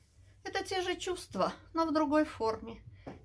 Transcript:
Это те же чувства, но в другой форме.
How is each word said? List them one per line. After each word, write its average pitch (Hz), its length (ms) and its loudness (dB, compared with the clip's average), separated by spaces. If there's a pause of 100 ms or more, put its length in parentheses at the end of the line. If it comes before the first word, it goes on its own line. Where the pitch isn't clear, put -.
(440)
Это 381 200 -2
те 381 180 0
же 359 140 0
чувства, 202 580 -2 (200)
но 320 120 2
в 320 80 0
другой 302 300 6
форме. 226 580 -4 (440)